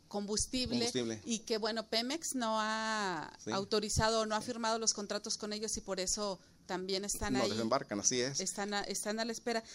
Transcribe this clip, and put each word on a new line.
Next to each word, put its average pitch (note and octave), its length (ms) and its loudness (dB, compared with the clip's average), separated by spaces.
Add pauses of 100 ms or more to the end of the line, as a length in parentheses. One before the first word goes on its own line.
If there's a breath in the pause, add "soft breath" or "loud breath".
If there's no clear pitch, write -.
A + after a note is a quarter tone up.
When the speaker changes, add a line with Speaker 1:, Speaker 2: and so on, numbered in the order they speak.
Speaker 1:
combustible G#3+ 680 0
Speaker 2:
Combustible. A#2 480 0
Speaker 1:
y A3+ 140 -2
que, A3 180 -2
bueno, A3 300 -2
Pemex B3+ 480 0
no A3 240 0
ha G#3+ 720 -2 (120)
Speaker 2:
Sí. - 80 -4
Speaker 1:
autorizado A3 680 4
o A3 40 2
no G#3+ 100 0
ha G#3+ 60 2
firmado A3+ 380 0
los A3 140 4
contratos G#3 440 -2
con G#3 160 -4
ellos G#3+ 240 -2
y G#3+ 40 -4
por F#3+ 180 -2
eso F#3+ 400 0 (280)
también F#3+ 360 0
están G3+ 300 -2
Speaker 2:
No B3 80 2
Speaker 1:
ahí. - 80 2
Speaker 2:
desembarcan, A2+ 500 2
así B2 220 4
es. C3+ 180 0
Speaker 1:
Están G3+ 360 -2
a, G3+ 60 0
están G#3 380 -2
a A3+ 60 0
la A#3 60 -2
espera. A3+ 320 -2 (120)